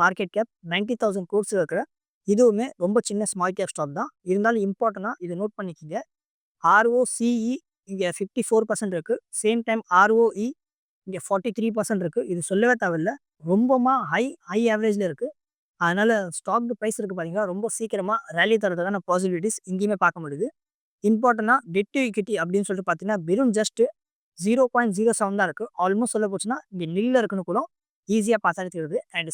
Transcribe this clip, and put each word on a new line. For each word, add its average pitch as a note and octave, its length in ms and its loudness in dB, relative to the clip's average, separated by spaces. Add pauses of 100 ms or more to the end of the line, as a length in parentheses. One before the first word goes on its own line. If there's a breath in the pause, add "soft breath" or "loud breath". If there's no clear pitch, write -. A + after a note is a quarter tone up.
மார்க்கெட் F#3 340 0
கேப் A3+ 140 -2 (220)
நைன்டி G#3 320 -2
தௌசண்ட் G3 260 -2
க்ரோர்ஸ் G#3 280 -2
இருக்கிற E3 220 -2 (480)
இதுவுமே A3 380 4 (180)
ரொம்ப G#3 160 2 (100)
சின்ன G#3 220 -2
ஸ்மால் F#3 280 -2
கேப் F#3+ 120 -2
ஸ்டாக் D3 280 -6
தான். C#4+ 100 -6 (220)
இருந்தாலும் G#3+ 340 2
இம்பார்ட்டன்ட்டா G3+ 480 -4 (120)
இதை E3+ 140 -8
நோட் G#3+ 200 -6
பண்ணிக்கோங்க. E3+ 420 -10 (720)
ஆர் A3+ 220 6
ஓ B3 40 4 (140)
சி A#3 160 0 (200)
இ B3+ 40 -2 (340)
இங்க F#3+ 300 -2
ஃபிஃப்டி G#3 300 -4
ஃபோர் A3+ 220 2
பர்சன்ட் G3 280 -4
இருக்கு. A3 180 -2 (260)
சேம் A3+ 260 2
டைம் A3+ 160 -2 (160)
ஆர் G#3+ 220 6
ஓ A#3 40 6 (180)
இ A#3+ 40 -2 (580)
இங்க F#3 200 -8
ஃபார்ட்டி G3 320 -2
த்ரீ A3 200 0
பர்சன்ட் G3+ 280 -2
இருக்கு. E3 160 -2 (100)
இது F3 80 -2 (100)
சொல்லவே A#3 340 4
தேவையில்ல, F3 280 0 (400)
ரொம்பமா B3+ 440 4 (160)
ஹை, G3+ 120 0 (260)
ஹை G#3 100 0 (160)
ஆவரேஜ்ல G#3+ 340 0
இருக்கு. A3+ 180 -6 (520)
அதனால G3 320 2 (180)
ஸ்டாக் A#3 480 -4
பிரைஸ் G#3+ 200 -4
இருக்கு G3 180 -6
பாத்தீங்களா, F3 280 -2
ரொம்ப G3 240 -4
சீக்கிரமா G#3 460 -4 (180)
ராலி F#3+ 240 4
தரதுக்கான F#3+ 500 -2
பாசிபிலிட்டிஸ் F3+ 600 0
இங்கேயுமே F#3+ 300 -2
பார்க்க F3 260 2
முடியுது. D3 240 -6 (580)
இம்பார்ட்டன்டா A3+ 520 4 (100)
டெட் F#3 240 -2
to C#4 100 0
equity G#3+ 360 -2
அப்படின்னு F3+ 320 -2
சொல்லிட்டு F#3+ 220 -4
பாத்தீங்கன்னா, F#3+ 340 -2
வெறும் G#3+ 280 2
just G#3 280 -2 (580)
ஜீரோ A#3 340 2
பாயிண்ட் A#3+ 240 2
ஜீரோ A3+ 220 2
செவன் G3 220 -2
தான் F#3 80 2
இருக்கு. G#3+ 180 -8 (120)
Almost G3 360 0
சொல்ல G#3+ 140 0
போச்சுன்னா, G3+ 280 -4 (120)
இங்க F3+ 180 -8
நில்ல G#3+ 340 0
இருக்குன்னு F#3+ 240 -4
கூட F3+ 160 -2 (480)
ஈஸியா G#3+ 320 2
பார்த்தாலே F#3 320 -2
தெரியுது. E3 260 -6 (140)
And E3+ 220 -4